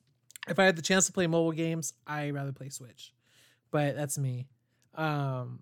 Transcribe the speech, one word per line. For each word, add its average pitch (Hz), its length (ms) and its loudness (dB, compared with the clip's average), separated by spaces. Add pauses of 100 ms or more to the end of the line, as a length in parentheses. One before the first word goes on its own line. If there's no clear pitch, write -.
(480)
If 170 120 0
I 196 40 10
had 185 140 6
the 165 40 -8
chance 190 260 4
to - 40 -4
play 180 160 2
mobile 165 240 2
games, 165 420 -2 (120)
I'd 147 280 -4
rather 139 200 -4
play 135 160 -12
Switch. - 440 -18 (580)
But 147 240 2
that's 143 220 -4
me. 131 300 -4 (480)
Um, 135 680 -2